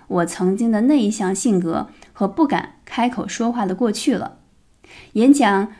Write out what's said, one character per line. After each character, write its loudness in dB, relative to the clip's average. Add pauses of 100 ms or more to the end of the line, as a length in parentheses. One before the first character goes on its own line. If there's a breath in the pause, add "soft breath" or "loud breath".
我 0
曾 -2
经 0
的 0
内 2
向 -2
性 0
格 -2 (240 loud breath)
和 -4
不 2
敢 -4 (100)
开 -4
口 -6
说 -4
话 -4
的 -2
过 0
去 -2
了。 -8 (760 loud breath)
演 4
讲 2